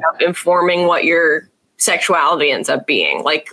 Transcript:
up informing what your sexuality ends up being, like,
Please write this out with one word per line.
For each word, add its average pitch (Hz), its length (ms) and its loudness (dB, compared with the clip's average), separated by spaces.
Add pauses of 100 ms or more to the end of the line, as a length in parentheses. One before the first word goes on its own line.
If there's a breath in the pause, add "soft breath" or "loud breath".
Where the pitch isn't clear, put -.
up - 140 -2
informing 175 640 0
what 170 180 2
your 165 460 0 (280)
sexuality 165 760 0
ends 98 180 -4
up 147 180 -2
being, 87 360 -2
like, 151 300 -4